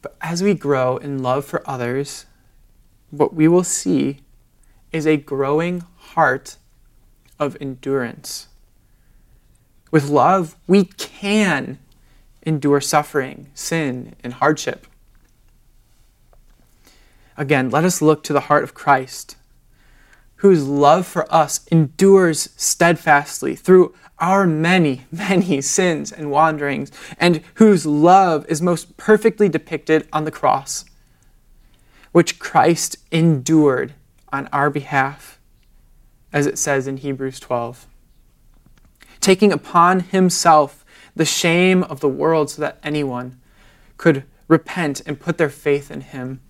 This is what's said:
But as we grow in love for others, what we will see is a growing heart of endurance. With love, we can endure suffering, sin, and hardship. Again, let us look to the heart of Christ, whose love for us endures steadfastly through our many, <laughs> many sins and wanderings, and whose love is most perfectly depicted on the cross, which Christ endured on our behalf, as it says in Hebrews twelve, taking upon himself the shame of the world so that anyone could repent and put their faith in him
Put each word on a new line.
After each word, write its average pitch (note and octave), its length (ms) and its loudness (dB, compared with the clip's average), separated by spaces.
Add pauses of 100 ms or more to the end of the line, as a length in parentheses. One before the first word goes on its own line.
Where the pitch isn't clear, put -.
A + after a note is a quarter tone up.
But - 180 -18
as E3+ 220 -6
we G3+ 120 0
grow C3+ 420 -2
in C#3 260 -8
love B2+ 220 -2
for - 240 -8
others, C3 580 -8 (840)
what D3 240 -2
we D#3 140 2
will F3 160 4
see C#3 560 -4 (720)
is D#3 140 -4
a D#3 100 2
growing D3 680 -4 (120)
heart - 600 -2 (840)
of C#3+ 220 -6
endurance. C3+ 880 -8 (1400)
With C#3+ 180 2
love, D#3+ 480 2 (100)
we F#3+ 180 4
can G3 920 -4 (640)
endure C#3+ 380 0
suffering, C#3+ 720 -4
sin, B2+ 680 -8
and B2 120 -12
hardship. D3 520 -4 (2500)
Again, C3+ 340 -2
let D3 140 0
us F3+ 160 -2
look D3+ 240 2
to - 80 -8
the C#3+ 80 2
heart - 240 2
of C3 100 -16
Christ, - 640 -2 (1000)
whose F3 300 4
love C#3+ 400 4
for - 260 -6
us D#3 340 -2
endures E3+ 880 2
steadfastly D3 1000 0
through F#3 400 4 (260)
our F#3+ 260 0
many, D#3+ 600 0
<laughs> - 40 -20
many F3 500 -2
sins D#3 520 -2
and D3+ 180 -12
wanderings, C#3+ 640 -2 (260)
and E3+ 240 0 (120)
whose G#3 320 4
love E3 640 4
is D#3 140 -4
most F3 340 -4
perfectly G#3+ 520 2
depicted D#3 640 -2
on D#3 120 -4
the D#3 60 -8
cross, - 540 -4 (1300)
which - 260 0
Christ - 580 0 (140)
endured D3 840 2 (380)
on C#3 200 -8
our C#3+ 180 0
behalf, C#3 680 -6 (920)
as D3 140 0
it - 120 -6
says C3+ 280 -4
in C3+ 120 -8
Hebrews C3+ 420 -10
twelve, A#2+ 460 -8 (1300)
taking F#3+ 320 2
upon F3 480 2
himself F3 840 2 (320)
the D#3+ 80 0
shame F3+ 600 2
of C#3 160 -10
the C#3+ 80 0
world D3 420 0
so - 120 -10
that C#3+ 200 -8
anyone C3 580 -8 (560)
could C#3 280 0 (220)
repent D#3 600 -2
and D3 120 -10
put - 200 -8
their D#3 120 0
faith C#3+ 400 -4
in D3 100 -14
him C3 500 -14